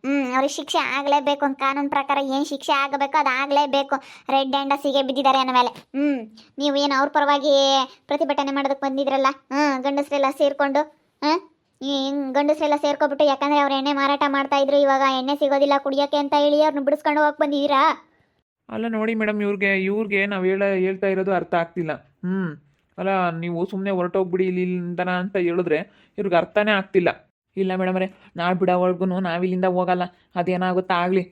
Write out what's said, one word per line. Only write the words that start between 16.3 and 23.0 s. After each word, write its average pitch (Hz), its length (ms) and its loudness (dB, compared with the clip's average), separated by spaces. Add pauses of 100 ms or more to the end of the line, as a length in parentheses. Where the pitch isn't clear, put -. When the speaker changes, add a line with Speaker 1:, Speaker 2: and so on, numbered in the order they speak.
Speaker 1:
ಹೇಳಿ 294 240 4
ಅವ್ರನ್ನ 285 220 0
ಬಿಡಿಸ್ಕೊಂಡು 302 360 0
ಹೋಗಕ್ 294 200 2
ಬಂದಿದ್ದೀರಾ? 285 420 2 (840)
Speaker 2:
ಅಲ್ಲ 220 200 -6
ನೋಡಿ 220 260 -2
ಮೇಡಮ್, 214 280 -2
ಇವ್ರಿಗೆ, 196 420 0
ಇವ್ರಿಗೆ 202 420 0
ನಾವ್ 190 200 -2
ಹೇಳ-, 196 320 2
ಹೇಳ್ತಾ 190 280 0
ಇರೋದು 190 280 0
ಅರ್ಥ 170 200 -2
ಆಗ್ತಿಲ್ಲ. 170 380 -2 (320)
ಹ್ಮ್, 180 320 -4 (420)
ಅಲ್ಲ, 185 320 0